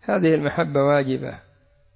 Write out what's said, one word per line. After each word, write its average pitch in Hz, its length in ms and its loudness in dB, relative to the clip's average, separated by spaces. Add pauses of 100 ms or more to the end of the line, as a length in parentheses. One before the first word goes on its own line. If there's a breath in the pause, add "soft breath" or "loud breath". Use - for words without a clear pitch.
هذه 180 340 2
المحبة 147 480 0
واجبة، 135 500 0 (640)